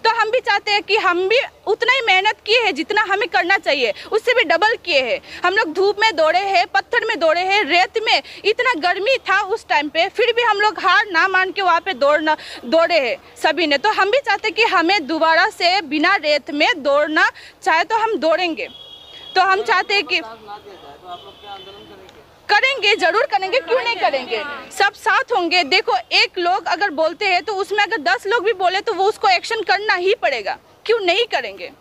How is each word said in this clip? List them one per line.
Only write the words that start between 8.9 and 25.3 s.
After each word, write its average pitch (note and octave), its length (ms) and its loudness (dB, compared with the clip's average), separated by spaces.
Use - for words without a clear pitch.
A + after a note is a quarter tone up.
था G4 260 0
उस G#4 200 -6
time D4+ 220 0
पे, E4 200 0
फिर A4+ 240 0
भी A#4 100 0
हम G#4 180 2
लोग G#4 180 0
हार F#4+ 280 2
ना F4 220 2
मान F#4 220 0
के G4 100 -6
वहाँ E4+ 200 2
पे F#4+ 140 -4
दौड़ना, D4+ 420 2
दौड़े E4 320 4
हैं A#3 180 -2
सभी D#4+ 300 0
ने। C#4+ 120 2
तो G#4 120 2
हम G4+ 200 2
भी C5+ 80 2
चाहते G#4 280 -2
हैं - 80 -4
कि G#4+ 140 2
हमें F4 380 2
दोबारा D#4+ 440 2
से F#4 320 0
बिना D#4 340 2
रेत D4 340 -2
में D4+ 160 0
दौड़ना, D#4 460 2
चाहे E4+ 200 2
तो A4 140 -2
हम A4 200 -2
दौड़ेंगे। D#4 500 -2
तो F#4 80 4
हम F#4+ 200 2
चाहते F#4+ 300 0
हैं G4+ 100 0
कि F4 160 -2
करेंगे, G#4+ 480 2
जरूर F4 280 2
करेंगे, F#4+ 340 -2
क्यों B4 220 0
नहीं A#4 160 -2
करेंगे? D4 440 -2
सब G4+ 220 0
साथ G#4+ 380 -2